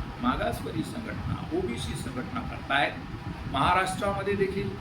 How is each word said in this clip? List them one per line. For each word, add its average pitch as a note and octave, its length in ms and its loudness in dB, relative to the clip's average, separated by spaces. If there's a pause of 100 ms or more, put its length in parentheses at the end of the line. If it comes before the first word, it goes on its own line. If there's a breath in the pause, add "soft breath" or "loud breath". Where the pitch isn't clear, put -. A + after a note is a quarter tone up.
(220)
मागासवर्गीय A2+ 640 0
संघटना, - 760 -2
ओबीसी F#3 380 -2
संघटना B2 440 -4
करतायत. C#3+ 520 2 (600)
महाराष्ट्रामध्ये F#3+ 840 4
देखील G3 340 2 (120)